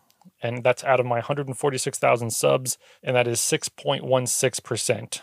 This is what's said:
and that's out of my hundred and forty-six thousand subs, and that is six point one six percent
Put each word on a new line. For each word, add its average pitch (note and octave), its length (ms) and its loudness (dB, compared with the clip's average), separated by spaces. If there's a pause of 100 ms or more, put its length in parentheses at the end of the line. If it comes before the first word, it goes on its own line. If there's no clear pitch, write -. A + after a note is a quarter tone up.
(420)
and A#2+ 220 -4
that's B2 200 2
out C3 160 4
of B2 60 0
my A#2+ 140 0
hundred C#3+ 280 -4
and C3 100 -8
forty-six C3+ 420 -2
thousand A#2+ 320 2
subs, C3+ 460 0 (260)
and C3 120 -2
that B2 120 4
is A#2 120 0
six - 300 -2
point C#3 340 -4
one B2+ 220 2
six - 340 0
percent - 640 -4